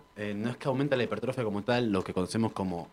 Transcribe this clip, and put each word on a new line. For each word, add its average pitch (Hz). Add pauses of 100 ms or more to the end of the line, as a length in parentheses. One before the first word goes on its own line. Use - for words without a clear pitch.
(160)
eh, 104
no 110
es 123
que -
aumenta 135
la 120
hipertrofia 117
como 101
tal, 120
lo 92
que -
conocemos 107
como 87